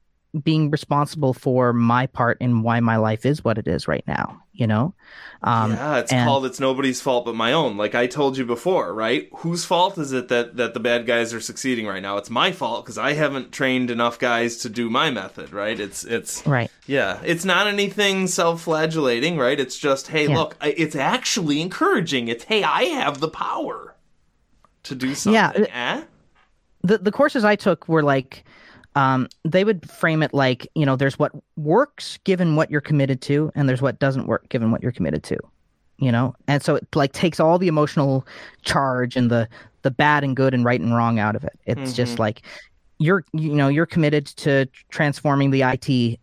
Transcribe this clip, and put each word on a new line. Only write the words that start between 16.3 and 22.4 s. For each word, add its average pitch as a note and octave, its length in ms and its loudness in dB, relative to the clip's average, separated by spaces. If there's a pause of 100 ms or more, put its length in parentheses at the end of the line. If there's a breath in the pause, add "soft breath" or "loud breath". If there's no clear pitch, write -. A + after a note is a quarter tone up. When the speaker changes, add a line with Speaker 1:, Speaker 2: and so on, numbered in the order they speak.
Speaker 1:
Right. B2+ 240 0 (160)
Speaker 2:
Yeah, A#2 400 -2
it's E3 180 -2
not F#3+ 220 2
anything G3+ 600 0
self-flagellating, D#3+ 1080 0
right? C#3 240 2
It's B2+ 200 -4
just, A2 300 0
"Hey, D3+ 180 0
Speaker 1:
Yeah. C#3+ 100 2
Speaker 2:
look, D#3 240 -2
I, D3+ 160 -2
it's D#3 180 -2
actually D#3 640 -2
encouraging. E3+ 680 -2
It's, A#2 160 -6